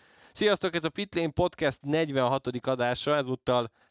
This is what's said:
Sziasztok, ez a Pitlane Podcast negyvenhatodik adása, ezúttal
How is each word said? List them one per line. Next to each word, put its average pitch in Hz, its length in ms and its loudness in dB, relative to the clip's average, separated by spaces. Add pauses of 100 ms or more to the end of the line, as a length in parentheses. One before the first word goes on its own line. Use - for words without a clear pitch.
(320)
Sziasztok, 196 440 0
ez 165 80 -2
a 160 60 -2
Pitlane 170 420 -4
Podcast 165 500 0
negyvenhatodik 135 840 0
adása, 123 480 0
ezúttal 127 560 0 (200)